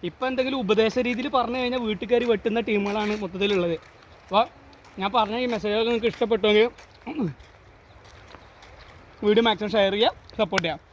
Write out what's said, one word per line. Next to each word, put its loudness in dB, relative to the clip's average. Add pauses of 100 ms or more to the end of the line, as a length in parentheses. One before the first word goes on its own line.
ഇപ്പം -6
എന്തെങ്കിലും -2
ഉപദേശ 2 (140)
രീതിയിൽ -4
പറഞ്ഞു 0
കഴിഞ്ഞാൽ -2
വീട്ടിൽ -4
കയറി 2
വെട്ടുന്ന 0
ടീമുകളാണ് 0
മൊത്തത്തിലുള്ളത്. -2 (500)
അപ്പോൾ 2 (560)
ഞാൻ -2
പറഞ്ഞ 0
ഈ -2
മെസ്സേജുകൾ -2
നിങ്ങൾക്ക് 0
ഇഷ്ടപ്പെട്ടുവെങ്കിൽ 2 (2500)
വീഡിയോ 6
മാക്സിമം -2
ഷെയർ 4
ചെയ്യുക, -2
സപ്പോർട്ട് 0
ചെയ്യുക. -6 (120)